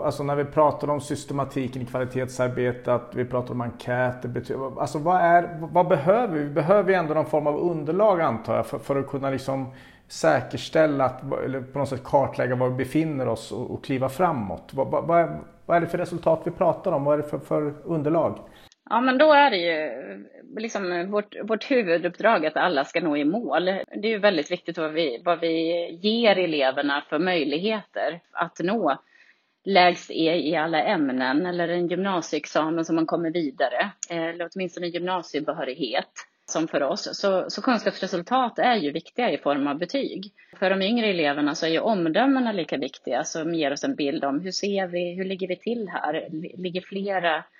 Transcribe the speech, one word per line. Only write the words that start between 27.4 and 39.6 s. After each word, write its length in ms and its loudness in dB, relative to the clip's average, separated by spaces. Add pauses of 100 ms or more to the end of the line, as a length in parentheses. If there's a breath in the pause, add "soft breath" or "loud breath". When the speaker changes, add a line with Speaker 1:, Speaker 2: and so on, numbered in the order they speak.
Speaker 2:
att 300 -6
nå 360 0 (680 soft breath)
lägst 460 4
E 260 2
i 200 0
alla 260 0
ämnen 640 0
eller 220 -2
en 200 0
gymnasieexamen 960 0
som 120 0
man 100 2
kommer 240 -2
vidare, 600 -2 (200)
eller 440 -6
åtminstone 320 -6
en 60 -6
gymnasiebehörighet 1160 -4 (360)
som 220 -2
för 140 0
oss. 300 -2
Så, 380 0
så 120 -8
kunskapsresultat 960 -2
är 180 4
ju 160 -2
viktiga 380 -2
i 80 0
form 280 0